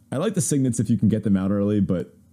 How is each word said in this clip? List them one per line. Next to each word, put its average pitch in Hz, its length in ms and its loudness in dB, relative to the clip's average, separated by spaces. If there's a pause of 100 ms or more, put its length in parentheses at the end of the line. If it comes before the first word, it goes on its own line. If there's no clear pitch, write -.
(120)
I 123 60 -4
like 196 160 -2
the 175 60 -2
Signets 131 380 0
if 123 120 0
you 113 80 2
can 117 100 4
get 107 160 0
them 98 120 2
out 95 140 0
early, 104 300 0
but 90 340 -2 (180)